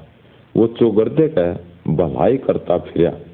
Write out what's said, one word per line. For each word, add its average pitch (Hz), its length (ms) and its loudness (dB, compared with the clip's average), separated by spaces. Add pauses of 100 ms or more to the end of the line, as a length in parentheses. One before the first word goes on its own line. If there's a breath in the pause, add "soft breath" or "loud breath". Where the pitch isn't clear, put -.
(580 soft breath)
वो 113 100 4
चौगरदे 117 720 0
के 87 120 0 (440)
भलाई 82 420 2
करता 87 400 -2
फिरा। 82 360 -2 (200)